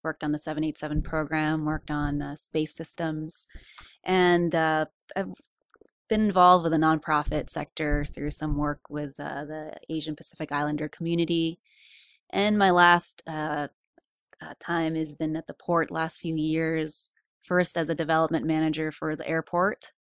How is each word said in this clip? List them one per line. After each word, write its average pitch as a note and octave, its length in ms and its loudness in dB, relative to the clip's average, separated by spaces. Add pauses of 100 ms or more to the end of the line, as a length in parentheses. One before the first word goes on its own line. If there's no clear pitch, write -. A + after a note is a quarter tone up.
worked D#3 220 -6
on D3+ 80 -2
the D3+ 60 0
seven D#3 260 -4
eight D#3 140 -4
seven D3+ 240 -2
program, D#3 640 -2
worked D#3 260 -4
on, D3 300 -2
uh, C#3+ 160 -8
space - 360 -4
systems, D#3+ 760 -6 (560)
and, F3 500 4
uh, D#3 320 2 (300)
I've F#3 180 -6 (760)
been G#3+ 140 2
involved F#3 400 8
with E3 120 2
the D#3+ 40 4
nonprofit D#3 720 2
sector D3 560 -2
through D3 240 -8
some D3 260 -2
work D3 320 -2
with, D3 320 -8
uh, D3 260 -8
the D#3 280 -10 (160)
Asian D3+ 260 -4
Pacific - 360 -10
Islander D3 360 -2
community. E3 720 -2 (680)
And G#3 260 2
my G3 140 4
last, F3 560 4
uh, D3+ 440 -4 (720)
uh, - 200 -14
time E3 340 -2
has D#3 220 -4
been D#3 200 -4
at D#3+ 120 -8
the D3+ 80 -12
port E3 340 0
last D#3+ 300 -4
few D#3+ 160 -4
years, D#3+ 720 -2 (340)
first F3+ 320 0
as D#3+ 140 0
a D#3+ 60 0
development D#3+ 500 2
manager D#3 460 0
for D#3 240 -4
the - 120 -10
airport F3 640 -2 (100)